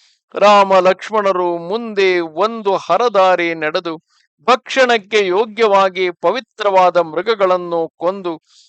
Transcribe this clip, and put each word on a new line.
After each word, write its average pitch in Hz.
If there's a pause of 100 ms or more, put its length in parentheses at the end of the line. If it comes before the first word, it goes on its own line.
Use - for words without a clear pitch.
(340)
ರಾಮ 196
ಲಕ್ಷ್ಮಣರು 185
ಮುಂದೆ 190
ಒಂದು 190
ಹರದಾರಿ 185
ನಡೆದು, 165 (540)
ಭಕ್ಷಣಕ್ಕೆ 233
ಯೋಗ್ಯವಾಗಿ 196
ಪವಿತ್ರವಾದ 190
ಮೃಗಗಳನ್ನು 175
ಕೊಂದು, 175 (360)